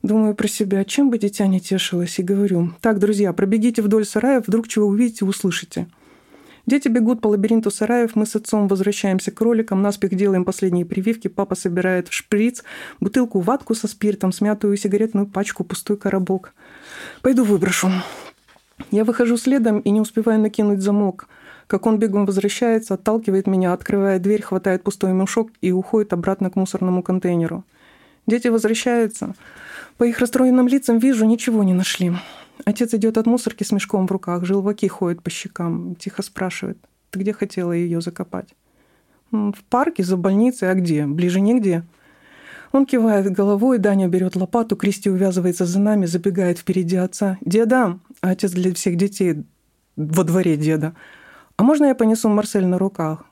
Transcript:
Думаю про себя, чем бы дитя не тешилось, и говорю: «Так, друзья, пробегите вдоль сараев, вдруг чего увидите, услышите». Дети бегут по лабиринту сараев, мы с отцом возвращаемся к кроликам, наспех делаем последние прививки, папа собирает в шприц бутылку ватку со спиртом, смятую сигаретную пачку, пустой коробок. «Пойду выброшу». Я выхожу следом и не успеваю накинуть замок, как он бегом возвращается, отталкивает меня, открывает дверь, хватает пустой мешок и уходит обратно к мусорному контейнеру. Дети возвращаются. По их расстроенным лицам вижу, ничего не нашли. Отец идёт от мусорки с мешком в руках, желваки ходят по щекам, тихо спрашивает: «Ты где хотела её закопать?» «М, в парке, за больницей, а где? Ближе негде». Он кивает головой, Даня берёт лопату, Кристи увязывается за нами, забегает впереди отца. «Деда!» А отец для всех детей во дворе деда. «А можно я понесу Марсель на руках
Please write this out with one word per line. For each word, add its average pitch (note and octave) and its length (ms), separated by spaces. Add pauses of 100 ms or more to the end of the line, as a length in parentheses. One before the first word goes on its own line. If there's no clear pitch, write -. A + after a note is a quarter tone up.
Думаю G#3+ 320
про G#3 140
себя, G3 360
чем C#4 260
бы A#3 80
дитя G3+ 280
не F#3 140
тешилось, F3 580
и F#3+ 40
говорю: F3+ 580
«Так, A3 180
друзья, G3+ 340
пробегите A3 500
вдоль G#3 240
сараев, B3 400
вдруг A3+ 220
чего G#3 180
увидите, A3 380
услышите». F3 640 (800)
Дети C#4 220
бегут A3+ 320
по G#3+ 80
лабиринту A3 420
сараев, A3+ 460
мы G#3+ 100
с - 100
отцом G#3+ 300
возвращаемся F#3+ 640
к - 40
кроликам, A3 480
наспех G3+ 340
делаем F#3+ 280
последние F3+ 400
прививки, G3 440
папа G3 260
собирает F3+ 540
в - 40
шприц A3 520 (360)
бутылку A#3 400
ватку A3+ 340
со A3 120
спиртом, G3+ 460
смятую G#3 440
сигаретную G3+ 500
пачку, G3 380
пустой G3+ 320
коробок. F#3+ 580 (680)
«Пойду B3+ 220
выброшу». F#3 440 (1000)
Я G#3+ 140
выхожу A#3+ 320
следом A3+ 420
и G3+ 120
не G#3+ 100
успеваю A3 400
накинуть G#3 420
замок, G3+ 460 (380)
как G3 200
он A3 120
бегом G3+ 280
возвращается, G3+ 680
отталкивает G3+ 520
меня, F#3 260
открывает G3 500
дверь, G#3 200
хватает F#3 400
пустой F#3+ 300
мешок F#3+ 380 (120)
и F#3 100
уходит G#3 400
обратно F#3 380
к - 60
мусорному F#3 460
контейнеру. F3 640 (640)
Дети A#3+ 220
возвращаются. A3+ 840 (640)
По A#3+ 60
их A#3+ 140
расстроенным B3+ 500
лицам B3 300
вижу, A3+ 260
ничего A3+ 380
не F#3 120
нашли. F3+ 380 (520)
Отец A3+ 300
идёт A3 240
от A3+ 80
мусорки A#3 380
с - 80
мешком G3 340
в F#3 40
руках, F3+ 340
желваки G3 440
ходят F3 340
по E3+ 80
щекам, E3+ 640
тихо - 280
спрашивает: - 560 (320)
«Ты F#3 100
где G3+ 120
хотела F#3 400
её E3+ 280
закопать?» F3+ 540 (800)
«М, G#3 200
в - 100
парке, C4+ 400
за F#3 140
больницей, G3 540
а F#3+ 40
где? E3 320
Ближе F3 340
негде». G3+ 420 (880)
Он C4+ 120
кивает A3 460
головой, G#3 480
Даня G3 300
берёт F#3 280
лопату, G#3 400
Кристи G3 340
увязывается F3+ 560
за F3 120
нами, G3+ 280
забегает F3+ 520
впереди F#3 380
отца. F#3 460
«Деда!» G#3+ 560 (240)
А F#3 80
отец F#3 220
для F3+ 220
всех F3 220
детей F3+ 480 (520)
во D#3 280
дворе E3 320
деда. D#3 380 (600)
«А F#3+ 60
можно D4 240
я C4 80
понесу A3 340
Марсель G#3 380
на F3+ 120
руках E3+ 540